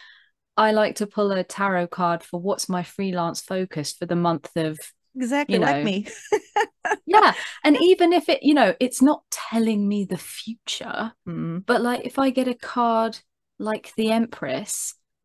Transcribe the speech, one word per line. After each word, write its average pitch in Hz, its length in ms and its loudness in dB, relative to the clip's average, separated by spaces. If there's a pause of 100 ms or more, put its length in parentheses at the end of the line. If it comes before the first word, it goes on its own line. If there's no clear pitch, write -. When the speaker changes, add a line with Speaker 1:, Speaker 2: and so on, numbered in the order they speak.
(580)
Speaker 1:
I 214 140 4
like 214 260 2
to 208 100 -4
pull 202 240 0
a 185 120 0
tarot 185 440 -2
card 170 360 -2
for 175 160 -10
what's 190 300 -4
my 180 140 -2
freelance 175 580 -4
focus 185 520 -6
for - 140 -10
the 175 80 -2
month 170 400 0
of, 156 240 -4 (360)
Speaker 2:
Exactly 262 400 -2
Speaker 1:
you - 80 2
Speaker 2:
like 277 140 0
Speaker 1:
know. 147 60 -4
Speaker 2:
me. 208 240 -2 (240)
<laughs> - 160 0 (600)
Speaker 1:
Yeah. 359 260 6 (300)
And 294 180 6
even 349 320 6
if 339 160 2
it, - 140 0
you 294 100 4
know, 226 260 4
it's 254 220 -2
not 277 300 4
telling 220 560 0
me 202 180 0
the 185 140 -4
future, - 920 -10 (160)
Speaker 2:
Mm. 165 380 -6
Speaker 1:
but, 240 160 2
like, 240 240 -2
if - 140 -12
I 269 100 2
get 254 180 0
a 247 60 0
card 226 640 0 (420)
like 214 380 -6
the 220 140 2
Empress, - 840 -4 (320)